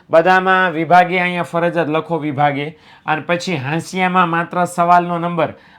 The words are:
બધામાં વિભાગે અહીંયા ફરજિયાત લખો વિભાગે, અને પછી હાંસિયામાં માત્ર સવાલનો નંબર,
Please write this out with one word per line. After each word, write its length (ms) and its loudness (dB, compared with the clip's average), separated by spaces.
બધામાં 600 4
વિભાગે 480 2
અહીંયા 240 -2
ફરજિયાત 440 -2
લખો 300 -4
વિભાગે, 600 -2
અને 160 -2
પછી 340 -4
હાંસિયામાં 760 -2
માત્ર 360 -2
સવાલનો 540 0
નંબર, 340 -2